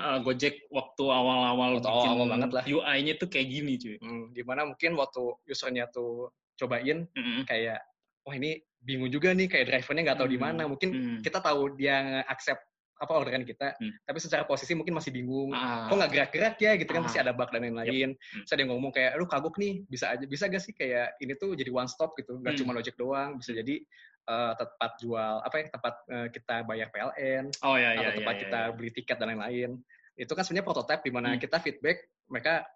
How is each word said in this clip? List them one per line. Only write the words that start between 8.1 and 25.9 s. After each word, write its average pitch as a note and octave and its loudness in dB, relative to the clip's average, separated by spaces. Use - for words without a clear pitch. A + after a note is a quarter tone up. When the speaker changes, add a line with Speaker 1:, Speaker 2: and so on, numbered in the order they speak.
Speaker 2:
"Wah, C#3 -10
ini D3+ -4
bingung B2+ -4
juga D3 4
nih, F#3 4
kayak B2+ 4
drivernya C#3+ 2
nggak B2+ 2
tahu C3 4
di C3 2
Speaker 1:
Hmm. B2 0
Speaker 2:
mana." E3 -2
Mungkin C#3 -2
Speaker 1:
Hmm. A#2+ -2
Speaker 2:
kita F#3+ -2
tahu C#3+ 2
dia C#3 4
nge-accept C3 -2
apa D3 -6
orderan C3 2
kita, B2+ -4
Speaker 1:
Hmm. A2 -6
Speaker 2:
tapi D3+ -6
secara D3+ 0
posisi - -2
mungkin E3 0
masih D3 -4
bingung. C3 -2
Speaker 1:
Ah. A#2+ -2
Speaker 2:
"Kok G3+ 6
nggak D3+ 4
gerak-gerak F3+ 2
ya?" G#3+ 8
Gitu D#3+ -2
kan, E3 2
Speaker 1:
Ah. - -2
Speaker 2:
pasti - 0
ada B2+ 4
bug B2 -2
dan A#2+ -2
lain-lain. A#2+ 0
Speaker 1:
Yep. - -16
Hmm. - -14
Speaker 2:
Terus - -2
ada C#3+ 4
yang C3 0
ngomong B2+ -2
kayak, B2+ 6
"Aduh, F3 0
kagok D#3 0
nih, G3+ -2
bisa B2 -2
aja, C3 -4
bisa C#3+ -2
gak F#3 -2
sih A3 -14
kayak B2 0
ini C3+ -6
tuh F#3+ -4
jadi B2+ -4
one B2+ 0
stop D#3+ -2
gitu, B2+ -10
nggak C3 -2
Speaker 1:
Hmm. C#3 0
Speaker 2:
cuma B2 0
ojek A#2 -6
doang, C3+ -4
bisa B2 -10
Speaker 1:
Hmm. A2+ -4
Speaker 2:
jadi, C3 -2
eh, A#2 0
tempat A#2 -4
jual, A2 -2
apa - -4
ya, D#3 -2
tempat, A#2+ -4